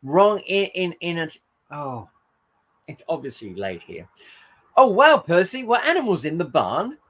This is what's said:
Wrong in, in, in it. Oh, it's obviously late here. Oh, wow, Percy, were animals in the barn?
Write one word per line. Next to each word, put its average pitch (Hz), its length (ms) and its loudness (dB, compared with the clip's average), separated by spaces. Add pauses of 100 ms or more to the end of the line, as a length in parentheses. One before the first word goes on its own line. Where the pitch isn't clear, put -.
Wrong 190 380 4
in, 196 260 -2
in, 180 340 -4
in 170 180 -6
it. 160 200 -8 (320)
Oh, 131 380 -10 (800)
it's - 220 -18
obviously 131 460 -8
late 95 280 -8
here. 85 260 -16 (680)
Oh, - 120 6
wow, 262 300 6
Percy, 185 460 0
were 233 140 0
animals 269 460 -2
in 151 140 -6
the 175 60 -2
barn? 135 540 -2 (120)